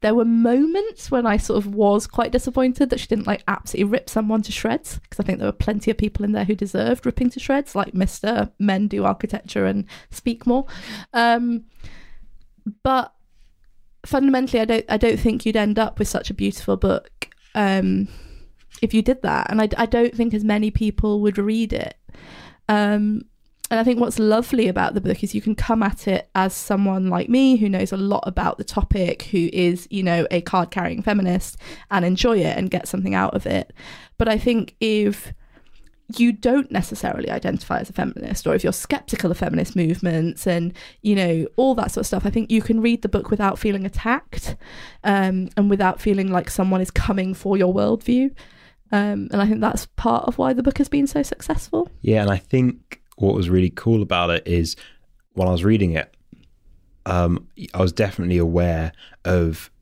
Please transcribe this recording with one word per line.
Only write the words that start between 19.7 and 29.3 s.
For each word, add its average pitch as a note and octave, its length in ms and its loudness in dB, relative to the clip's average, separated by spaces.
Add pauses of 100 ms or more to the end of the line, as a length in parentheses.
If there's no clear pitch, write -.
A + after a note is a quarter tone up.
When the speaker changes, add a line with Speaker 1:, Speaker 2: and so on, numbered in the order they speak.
Speaker 1:
I A#3 80 2
don't A#3+ 280 2
think A#3 200 0
as G#3 100 0
many G#3+ 260 2
people G#3 520 0
would G#3 160 2
read A3 340 0
it. - 240 -6 (720)
Um, G#3 560 2 (480)
and A3+ 80 2
I A3+ 60 2
think A#3+ 160 2
what's A#3 180 -2
lovely A3 480 2
about F3+ 260 0
the G#3 80 -2
book - 220 -2
is G3+ 100 -4
you G#3 80 -4
can G#3+ 140 -2
come A3+ 260 0
at G3 260 -2
it F#3+ 280 -2
as F#3+ 180 0
someone F#3+ 540 0
like F3+ 220 -2
me C4 260 6
who G#3+ 140 2
knows F#3+ 240 0
a F#3+ 40 -4
lot G3 300 0
about - 300 -2
the G#3 80 -8
topic, - 580 -2
who E3+ 300 0